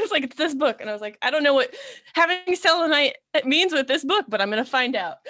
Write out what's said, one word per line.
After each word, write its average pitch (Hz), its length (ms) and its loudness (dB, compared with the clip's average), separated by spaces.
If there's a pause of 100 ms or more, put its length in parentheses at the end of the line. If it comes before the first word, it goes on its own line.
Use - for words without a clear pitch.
was 427 80 -2
like, 302 140 0
"It's 254 120 -10
this 302 200 -2
book." 262 260 -2
And 214 80 -10
I 214 40 -4
was 208 80 -10
like, 208 200 -12
"I 247 80 0
don't 302 140 0
know 285 100 4
what 262 220 0 (400)
having 359 400 2
selenite 330 640 2 (280)
means 330 280 2
with 269 140 0
this 277 160 0
book, 370 240 0
but 208 140 2
I'm 202 80 0
gonna 220 160 -2
find 247 300 -2
out." 175 220 -6 (120)